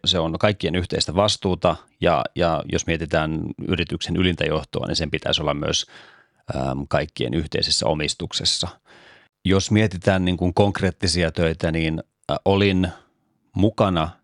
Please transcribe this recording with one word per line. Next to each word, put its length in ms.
se 140
on 200
kaikkien 360
yhteistä 400
vastuuta 600
ja, 220
ja 360
jos 160
mietitään 540
yrityksen 480
ylintä 300
johtoa, 420
niin 80
sen 160
pitäisi 300
olla 120
myös, 320
äm, 340
kaikkien 440
yhteisessä 520
omistuksessa. 800
Jos 260
mietitään 540
niin 120
kuin 160
konkreettisia 800
töitä, 400
niin, 320
ä, 40
olin 420
mukana 540